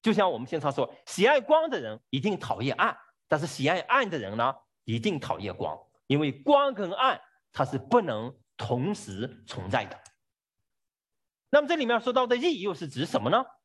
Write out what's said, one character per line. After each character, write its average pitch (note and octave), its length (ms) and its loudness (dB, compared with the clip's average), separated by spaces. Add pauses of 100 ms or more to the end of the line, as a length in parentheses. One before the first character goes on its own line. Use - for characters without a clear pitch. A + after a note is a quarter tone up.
就 A3 100 4
像 F#3+ 180 4
我 B2+ 60 -4
们 A#2+ 100 -8
经 D#3 140 -4
常 C#3+ 100 0
说， C3 240 -2 (120)
喜 F#3+ 200 2
爱 C#4 140 6
光 D#4 300 4
的 G#3 100 -4
人 A2 180 -8 (120)
一 C3+ 100 -2
定 F#3+ 180 0
讨 F#2+ 220 -4
厌 C3 160 -2
暗， - 180 0 (320)
但 D3+ 140 0
是 E3 60 -4
喜 C3+ 220 -4
爱 F3+ 120 2
暗 B3 280 2
的 E3 100 -6
人 G2+ 180 -6
呢， A#2 180 0 (300)
一 A2+ 160 -2
定 E3 180 0
讨 - 220 -6
厌 G2 160 -6
光， D#2+ 200 -4 (300)
因 C#3+ 140 2
为 D3 100 0
光 C#4 420 2
跟 F#3+ 200 -6
暗 B3+ 280 0 (300)
它 - 140 0
是 C3+ 120 -4
不 A#3+ 260 4
能 A#2+ 300 -4 (240)
同 B2+ 380 -2
时 G#2 520 -10
存 F#2 220 -10
在 A2 180 0
的。 - 120 -16 (1600)
那 D4 60 8
么 C#4+ 80 -6
这 E4+ 80 2
里 D4 80 -2
面 A#3 160 2
说 B3 120 -4
到 B3+ 140 2
的 A#3+ 100 2
义 C#4 240 0
又 G3 120 -2
是 E3 160 -8
指 C3+ 160 -4
什 - 160 -2
么 G#2+ 100 -2
呢？ A#3 140 4 (200)